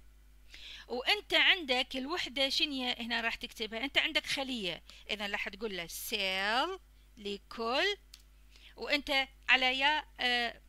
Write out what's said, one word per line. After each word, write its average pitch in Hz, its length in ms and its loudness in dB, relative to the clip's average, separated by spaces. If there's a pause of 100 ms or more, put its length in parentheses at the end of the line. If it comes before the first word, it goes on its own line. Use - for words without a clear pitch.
(880)
وانت 370 460 0
عندك 277 600 4
الوحدة 269 520 -2
شنية 262 500 0
هنا 233 220 -2
راح 226 140 -2
تكتبها؟ 226 500 -6
انت - 140 2
عندك 294 280 2
خلية، 240 560 -2 (280)
اذا 208 160 -4
راح 202 220 -4
تقول 202 280 -8
له 170 100 -6
سيل 214 920 0 (380)
لكل، 233 800 -2 (800)
وانت 269 520 0 (200)
على 254 300 6
يا، 294 260 2 (160)
آه، 240 480 0